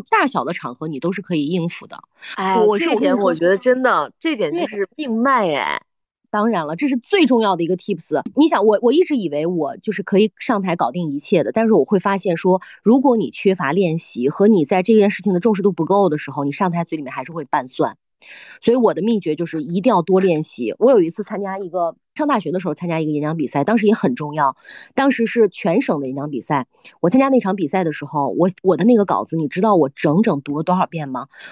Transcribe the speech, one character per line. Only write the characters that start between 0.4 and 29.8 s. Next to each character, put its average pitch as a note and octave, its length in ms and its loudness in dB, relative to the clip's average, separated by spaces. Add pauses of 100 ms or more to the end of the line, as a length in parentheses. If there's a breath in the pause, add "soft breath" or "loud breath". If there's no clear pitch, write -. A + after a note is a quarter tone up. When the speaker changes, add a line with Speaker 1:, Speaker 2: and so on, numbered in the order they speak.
Speaker 1:
的 E3 80 -4
场 B2 220 -10
合 D#3 120 -10
你 D3+ 100 -8
都 E3+ 140 -4
是 G3 100 -6
可 F3+ 140 -6
以 C#3+ 120 -2
应 F3+ 200 -2
付 - 200 -12
的。 - 120 -18 (360 loud breath)
Speaker 2:
哎， F#3+ 220 0
Speaker 1:
我 G#3 220 4
是， E4+ 60 -2
Speaker 2:
这 D#4 80 0
一 - 60 0
点 C4+ 180 2
我 F#3+ 160 2
觉 E3 120 -2
得 F#3+ 120 4
真 B3+ 260 0
的， F#3 200 2
Speaker 1:
我 - 20 -4
跟 - 0 -
你 - 0 -
说 B2 140 -14
Speaker 2:
这 D#4 180 -4
点 G#3 180 -4
就 E4+ 100 -2
是 G#3 300 -6
命 C#4+ 160 -6
脉 A3+ 440 2
哎。 D#2 220 -2
Speaker 1:
对。 - 60 -12 (480)
当 G#3 180 0
然 F3 160 -2
了， D#3+ 120 -8
这 C#4+ 100 -2
是 C4 80 0
最 E4+ 300 0
重 A3+ 160 2
要 F#3+ 160 2
的 E3+ 60 -2
一 D#3+ 40 -2
个 F3+ 80 0
tips。 D#3+ 460 -6 (140)
你 D#4 120 4
想， A#3 180 2
我， G#3 160 4
我 A#3+ 120 4
一 F4 100 4
直 D4+ 140 -2
以 F#3+ 100 -2
为 D3 180 -4
我 D#3+ 320 -2
就 - 140 -6
是 C#3 120 -6
可 G3 160 2
以 G#3+ 200 4
上 G#3 220 -2
台 F#3 140 -2
搞 C3+ 140 -2
定 D#3+ 220 -6
一 C#3 80 -4
切 E3 240 0
的， - 80 -4
但 A3 160 0
是 A3 60 4
我 D#3 100 6
会 G3 160 2
发 G3 180 0
现 F3+ 200 -2
说， F#3 240 0 (200 loud breath)
如 B3+ 200 4
果 B3+ 160 4
你 D#3 120 -2
缺 - 240 0
乏 C#3+ 200 -2
练 E3+ 240 0
习 B2 320 -4
和 G3 180 2
你 G3 160 6
在 F#3 180 0
这 A3 140 4
件 G3+ 160 4
事 - 100 -8
情 G3+ 120 0
的 F3 80 0
重 A3 120 2
视 F3+ 80 -4
度 F#3+ 120 2
不 D#3+ 100 -4
够 G3 240 2
的 D3+ 100 0
时 - 140 -10
候， C#3+ 140 -6
你 C#3 80 -4
上 F3+ 180 -2
台 E3+ 140 -4
嘴 E3 120 -10
里 D3+ 60 -8
面 B2+ 80 -12
还 C3 140 -12
是 E3 80 -18
会 D#3+ 100 -10
拌 C3+ 240 -4
蒜。 B2 300 -4 (640 loud breath)
所 A#3 120 4
以 B3+ 40 4
我 G#3+ 160 4
的 - 80 -4
秘 A3 180 0
诀 D#3 160 -4
就 E3+ 100 -4
是 D#3+ 160 -6
一 E3+ 200 -4
定 B3 80 2
要 F#3 120 4
多 F#3 200 2
练 E3+ 200 2
习。 A#2 380 -6
我 A#3+ 120 6
有 A3 100 6
一 E3 80 2
次 G3 140 -10
参 G3+ 200 -10
加 F#3+ 160 -8
一 G3 80 -10
个， E3 300 -4 (180)
上 D4+ 100 -2
大 C4+ 140 0
学 D#3+ 140 -6
的 F#3 80 -2
时 E3+ 80 -4
候 D3+ 40 -4
参 F3 140 -8
加 E3 140 -2
一 D#3 40 -2
个 D#3 60 -4
演 D3 100 -4
讲 D3+ 140 -4
比 D3 120 -4
赛， C#3+ 180 -2
当 A3+ 120 2
时 G#3 80 0
也 G#3 80 4
很 C3+ 220 -2
重 D3+ 180 -10
要， C#3+ 220 0 (400 loud breath)
当 C4+ 160 2
时 A#3 160 -2
是 G#3+ 220 2
全 F#3+ 320 -2
省 F3 180 -2
的 C3+ 80 -8
演 C3 80 -8
讲 C#3+ 140 -8
比 C3+ 100 -6
赛。 C3+ 260 -2 (360 loud breath)
我 F3 80 4
参 B3+ 100 4
加 C4+ 80 4
那 C4+ 140 4
场 F#3+ 120 -2
比 F#3+ 140 -4
赛 F#3+ 160 0
的 D#3+ 80 -2
时 D3 140 -10
候， C#3 240 -2
我， E3 200 2 (140)
我 F3+ 140 2
的 F3+ 80 0
那 A#3+ 100 6
个 G3+ 80 4
稿 A2+ 220 -2
子， - 100 -8
你 D3+ 140 -2
知 F#3 100 -6
道 G#3 160 4
我 C#3+ 140 4